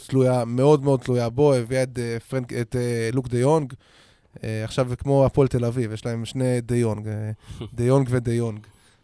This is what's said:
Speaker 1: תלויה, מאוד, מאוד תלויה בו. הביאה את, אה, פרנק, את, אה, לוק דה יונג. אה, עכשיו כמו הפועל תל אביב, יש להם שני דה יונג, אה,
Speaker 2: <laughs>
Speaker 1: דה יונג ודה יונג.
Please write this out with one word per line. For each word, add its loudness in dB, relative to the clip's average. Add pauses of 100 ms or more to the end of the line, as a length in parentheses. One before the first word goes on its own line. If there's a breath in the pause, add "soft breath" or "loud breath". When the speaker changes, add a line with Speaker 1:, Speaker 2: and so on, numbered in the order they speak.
Speaker 1:
תלויה, 2
מאוד, 4
מאוד 2
תלויה 0
בו. 4
הביאה 0
את, -6
אה, -4 (120)
פרנק, -6
את, -4
אה, -2
לוק -2
דה -2
יונג. 2 (680 soft breath)
אה, -4
עכשיו -2
כמו 2
הפועל 4
תל -2
אביב, -4
יש -10
להם -6
שני -2
דה -4
יונג, 0
אה, -6 (200)
Speaker 2:
<laughs> -14
Speaker 1:
דה -2
יונג 4
ודה 0
יונג. -4 (440 soft breath)